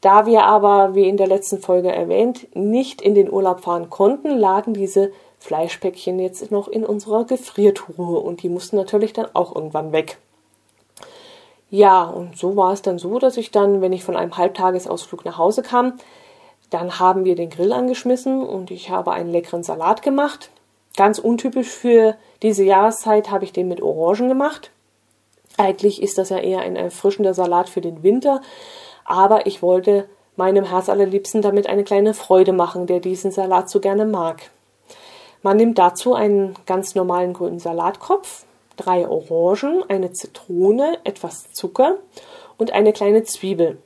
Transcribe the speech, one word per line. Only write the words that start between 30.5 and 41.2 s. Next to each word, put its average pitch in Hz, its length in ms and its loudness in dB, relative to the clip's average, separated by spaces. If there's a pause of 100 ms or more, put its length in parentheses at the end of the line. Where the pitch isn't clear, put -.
Herzallerliebsten 196 760 0
damit 202 260 0
eine 202 180 -2
kleine 202 280 2
Freude 185 400 4
machen, 180 340 -2
der 180 140 0
diesen 185 300 -4
Salat 185 400 -2
so 196 100 0
gerne 202 240 0
mag. 175 460 -6 (920)
Man 202 140 2
nimmt 226 220 4
dazu 180 360 2
einen 202 400 0 (120)
ganz 190 280 -4
normalen 180 380 -2
grünen 175 260 -6
Salatkopf, 170 840 -6 (320)
drei 185 320 0
Orangen, 180 800 0
eine 185 240 -4
Zitrone, 220 920 -2
etwas - 480 -10